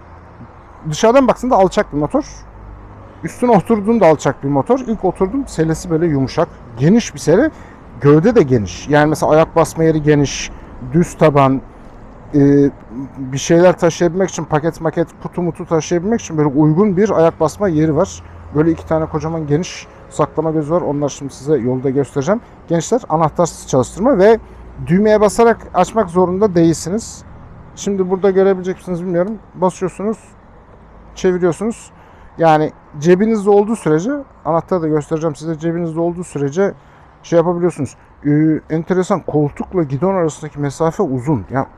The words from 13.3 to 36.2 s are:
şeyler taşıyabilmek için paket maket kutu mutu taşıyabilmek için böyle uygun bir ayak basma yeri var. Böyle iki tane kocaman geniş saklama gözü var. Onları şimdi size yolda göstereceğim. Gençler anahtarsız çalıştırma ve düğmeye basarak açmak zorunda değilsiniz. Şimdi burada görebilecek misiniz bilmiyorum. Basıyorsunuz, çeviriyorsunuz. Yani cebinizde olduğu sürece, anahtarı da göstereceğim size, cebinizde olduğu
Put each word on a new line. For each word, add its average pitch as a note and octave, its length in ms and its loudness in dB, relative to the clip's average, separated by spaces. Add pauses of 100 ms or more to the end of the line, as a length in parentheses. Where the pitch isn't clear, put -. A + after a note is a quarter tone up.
şeyler E3+ 400 4
taşıyabilmek F3 500 0
için - 160 -8
paket D#3 360 -2
maket D#3+ 280 -4 (140)
kutu F3 200 -8
mutu E3+ 240 -6
taşıyabilmek F3 540 -2
için E3 180 -10
böyle D3+ 100 2
uygun D#3 480 2
bir G3+ 140 0
ayak E3 300 2
basma F#3+ 280 -2
yeri D#3 280 0
var. F#3+ 260 -4 (320)
Böyle D#3 160 2
iki D#3+ 160 -6
tane D#3+ 200 -2
kocaman D#3+ 400 -6
geniş D3 400 -4 (240)
saklama D#3 400 -2
gözü D#3 240 -2
var. F3 60 2
Onları C#3+ 300 -4
şimdi C#3 220 -12
size C#3+ 240 -2
yolda B2+ 340 -2
göstereceğim. C#3+ 500 -2 (280)
Gençler E3+ 400 -2
anahtarsız D#3+ 600 -2
çalıştırma F3+ 500 0
ve A3 200 6 (480)
düğmeye G#3 340 4
basarak A3 360 4 (180)
açmak F#3 360 0
zorunda F#3 440 0
değilsiniz. E3+ 720 -2 (500)
Şimdi F#3+ 360 -4
burada F#3+ 200 0
görebilecek F#3+ 460 0
misiniz F3+ 280 -8
bilmiyorum. F#3 340 -2 (160)
Basıyorsunuz, F#3 640 -4 (960)
çeviriyorsunuz. F3+ 760 -2 (480)
Yani D#3 340 2 (260)
cebinizde G3 520 2
olduğu G#3 260 4
sürece, E3+ 360 0 (320)
anahtarı E3 380 -2
da D#3+ 60 -2
göstereceğim D3+ 480 -2
size, D#3 220 -8
cebinizde E3 420 -4
olduğu E3+ 240 -4